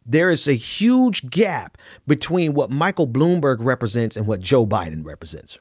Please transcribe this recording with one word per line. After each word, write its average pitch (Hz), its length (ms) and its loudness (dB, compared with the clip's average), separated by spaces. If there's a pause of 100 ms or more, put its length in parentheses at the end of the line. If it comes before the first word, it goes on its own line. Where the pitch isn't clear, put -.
there 160 240 4
is - 160 0
a 147 60 2
huge 226 760 0
gap 160 480 -2 (280)
between 156 480 0
what 143 160 0
Michael 160 380 0
Bloomberg 143 500 2
represents 117 580 -2
and 107 120 -4
what 104 100 -2
Joe 117 260 4
Biden 85 400 -4
represents, - 560 -14